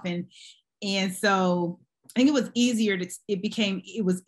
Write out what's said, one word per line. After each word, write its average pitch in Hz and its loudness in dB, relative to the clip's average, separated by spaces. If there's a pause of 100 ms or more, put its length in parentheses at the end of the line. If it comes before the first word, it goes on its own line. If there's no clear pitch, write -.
And, 175 -4 (540)
and 196 -2
so 180 0 (340)
I 240 2
think 262 6
it 302 4
was 233 0
easier 226 2
to, 180 -6 (160)
it 196 -2
became, 202 -2
it 220 -6
was 180 0